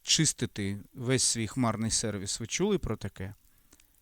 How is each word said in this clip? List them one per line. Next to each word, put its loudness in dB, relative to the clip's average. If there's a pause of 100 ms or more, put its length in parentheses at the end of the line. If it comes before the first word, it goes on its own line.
чистити 0 (140)
весь 2
свій 2
хмарний 0
сервіс. -2
Ви -6
чули 2
про -4
таке? -8 (680)